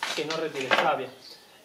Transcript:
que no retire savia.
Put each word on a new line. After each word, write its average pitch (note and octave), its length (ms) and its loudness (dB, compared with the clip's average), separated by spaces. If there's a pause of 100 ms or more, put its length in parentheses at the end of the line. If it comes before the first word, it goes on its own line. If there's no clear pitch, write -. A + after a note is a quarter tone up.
(160)
que D3+ 100 0
no D#3 120 -2
retire C#3+ 320 -2
savia. C3+ 400 4 (560)